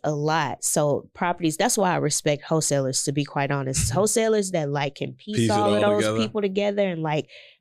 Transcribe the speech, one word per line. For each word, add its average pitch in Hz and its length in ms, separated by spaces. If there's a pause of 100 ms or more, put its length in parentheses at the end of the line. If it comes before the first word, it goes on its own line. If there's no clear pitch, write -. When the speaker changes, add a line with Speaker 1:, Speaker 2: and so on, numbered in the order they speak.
Speaker 1:
a 151 100
lot. 151 500
So 147 520
properties, 175 420
that's 220 220
why 180 140
I 151 40
respect 147 460
wholesalers, 139 600
to 143 60
be 143 140
quite 139 240
honest. 135 420
Speaker 2:
<laughs> - 0
Speaker 1:
Wholesalers 214 600
that, 156 180
like, 143 260
can 135 180
piece 208 220
Speaker 2:
Piece 117 140
it 214 40
Speaker 1:
all 208 200
of 208 100
Speaker 2:
all 208 100
Speaker 1:
those 208 100
Speaker 2:
together. 214 160
Speaker 1:
people 214 240
together 202 440
and, 165 140
like, 151 260 (340)